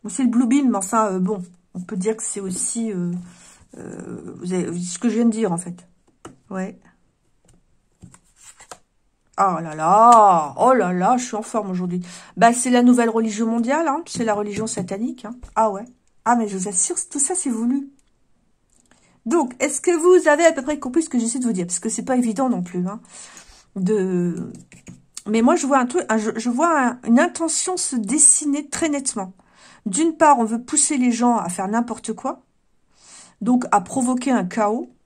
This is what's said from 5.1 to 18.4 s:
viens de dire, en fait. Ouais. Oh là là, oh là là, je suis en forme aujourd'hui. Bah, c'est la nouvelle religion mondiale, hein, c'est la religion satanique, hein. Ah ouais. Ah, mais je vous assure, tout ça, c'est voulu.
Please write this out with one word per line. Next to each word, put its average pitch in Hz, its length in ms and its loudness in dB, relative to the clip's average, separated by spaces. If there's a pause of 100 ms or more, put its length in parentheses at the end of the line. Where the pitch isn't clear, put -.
viens 233 100 0
de 233 60 4
dire, 220 200 -2
en 170 60 -2
fait. 175 300 -12 (640)
Ouais. 190 280 -8 (2500)
Oh 185 220 2
là 160 140 -10
là, 185 840 6
oh 254 140 6
là 185 200 2
là, 190 240 2
je 247 80 -4
suis - 100 -10
en 214 60 -6
forme 208 300 -6
aujourd'hui. 180 340 -4 (320)
Bah, 233 160 6
c'est 247 160 -4
la 247 140 4
nouvelle 240 260 6
religion 226 380 -2
mondiale, 240 400 0
hein, 302 180 -4
c'est - 200 -6
la 214 100 0
religion 208 320 -6
satanique, 208 580 -6
hein. 226 100 -12 (200)
Ah 220 160 2
ouais. 196 140 -10 (400)
Ah, 247 100 4
mais 226 120 0
je 190 100 -6
vous 190 100 -6
assure, 208 280 -4 (140)
tout 294 100 -8
ça, 370 140 -2
c'est 359 160 -4
voulu. 247 400 -2 (1400)